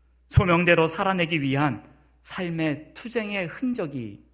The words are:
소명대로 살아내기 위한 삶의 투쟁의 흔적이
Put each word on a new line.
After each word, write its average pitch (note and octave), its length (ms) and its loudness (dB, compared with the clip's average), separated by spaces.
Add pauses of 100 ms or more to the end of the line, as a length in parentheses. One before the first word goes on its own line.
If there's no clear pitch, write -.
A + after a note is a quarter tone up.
(300)
소명대로 F3 580 6
살아내기 F3 540 0
위한 C3+ 420 0 (380)
삶의 E3 720 -6
투쟁의 G#3 540 -6
흔적이 D3 760 -6 (100)